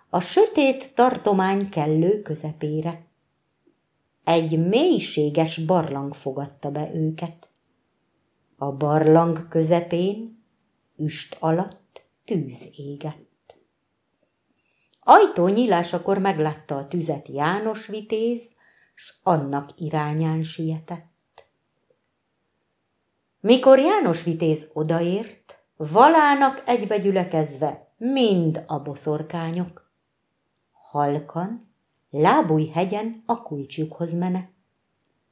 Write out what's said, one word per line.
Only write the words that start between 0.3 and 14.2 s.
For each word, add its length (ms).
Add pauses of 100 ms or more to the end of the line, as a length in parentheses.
tartomány 760
kellő 520
közepére. 840 (1160)
Egy 440
mélységes 920
barlang 560
fogadta 580
be 220
őket. 560 (1080)
A 140
barlang 760
közepén, 960 (540)
üst 420
alatt 640 (240)
tűz 500
égett. 800 (1500)